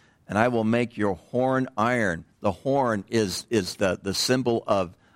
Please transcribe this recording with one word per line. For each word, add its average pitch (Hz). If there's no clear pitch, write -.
and 95
I 113
will 117
make 117
your 104
horn 131
iron." 104
The 101
horn 123
is, 107
is 104
the, 95
the 98
symbol 123
of, 95